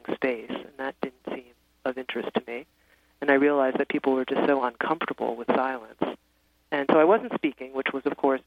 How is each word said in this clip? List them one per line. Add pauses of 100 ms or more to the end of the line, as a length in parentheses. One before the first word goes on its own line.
(140)
space,
and
that
didn't
seem (320)
of
interest
to
me. (560)
And
I
realized
that
people
were
just
so
uncomfortable
with
silence. (720)
And
so
I
wasn't
speaking,
which
was,
of
course,